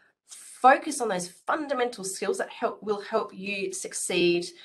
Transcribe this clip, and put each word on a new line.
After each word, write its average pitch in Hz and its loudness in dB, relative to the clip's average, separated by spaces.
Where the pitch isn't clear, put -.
focus - 4
on 233 0
those 180 -2
fundamental 262 -4
skills 190 -4
that - -4
help, - -4
will 202 -2
help 214 -2
you 196 -6
succeed, 175 0